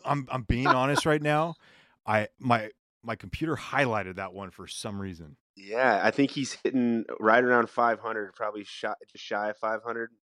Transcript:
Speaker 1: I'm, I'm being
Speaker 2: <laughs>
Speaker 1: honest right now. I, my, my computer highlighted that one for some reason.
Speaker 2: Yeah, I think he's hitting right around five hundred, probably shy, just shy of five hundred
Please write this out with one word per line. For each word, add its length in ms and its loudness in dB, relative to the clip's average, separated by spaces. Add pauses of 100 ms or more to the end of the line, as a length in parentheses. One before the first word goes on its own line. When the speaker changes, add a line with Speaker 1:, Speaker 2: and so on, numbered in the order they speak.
Speaker 1:
I'm, 280 0
I'm 120 -4
being 240 0
Speaker 2:
<laughs> 60 6
Speaker 1:
honest 320 2
right 160 2
now. 320 0 (540)
I, 220 2 (100)
my, 320 0 (320)
my 120 -6
computer 400 -6
highlighted 600 -2
that 180 -8
one 160 -10
for 180 -16
some 320 -8
reason. 380 -10 (180)
Speaker 2:
Yeah, 480 2
I 60 6
think 220 2
he's 220 -6
hitting 520 0 (140)
right 240 6
around 260 4
five 300 2
hundred, 340 -6
probably 300 -6
shy, 320 -8 (160)
just 120 -18
shy 280 -4
of 60 -8
five 260 -4
hundred 260 -6 (160)